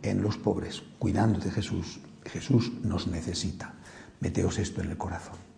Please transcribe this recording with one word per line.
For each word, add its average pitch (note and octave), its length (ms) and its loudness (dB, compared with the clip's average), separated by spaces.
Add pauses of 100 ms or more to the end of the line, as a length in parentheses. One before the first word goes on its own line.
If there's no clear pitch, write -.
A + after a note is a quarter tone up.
en G2 180 2
los G#2+ 160 2
pobres, - 460 0 (160)
cuidando G2 400 4
de F#2+ 100 -2
Jesús. - 520 -2 (240)
Jesús - 460 2 (120)
nos F2+ 240 0
necesita. E2+ 680 -4 (460)
Meteos F2+ 400 2
esto - 220 -2
en E2 100 -2
el E2 60 -4
corazón. - 400 -6 (200)